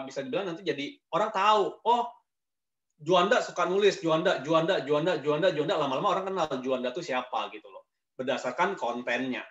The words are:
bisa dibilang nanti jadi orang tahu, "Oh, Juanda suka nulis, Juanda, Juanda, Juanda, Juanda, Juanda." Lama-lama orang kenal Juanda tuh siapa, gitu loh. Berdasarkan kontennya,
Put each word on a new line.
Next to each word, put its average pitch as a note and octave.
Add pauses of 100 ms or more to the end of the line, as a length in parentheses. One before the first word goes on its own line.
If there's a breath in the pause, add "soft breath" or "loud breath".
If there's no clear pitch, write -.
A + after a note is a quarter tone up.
bisa C3+
dibilang E3
nanti G3
jadi C#3+ (160)
orang G3+
tahu, G3
"Oh, A#3+ (920)
Juanda F3+
suka -
nulis, F#3
Juanda, E3
Juanda, D#3+
Juanda, D3+
Juanda, D3+
Juanda." D3+
Lama-lama D3
orang F#3+
kenal F#3
Juanda B2
tuh -
siapa, B2
gitu G#2
loh. F#2+ (320)
Berdasarkan C3
kontennya, B2 (120)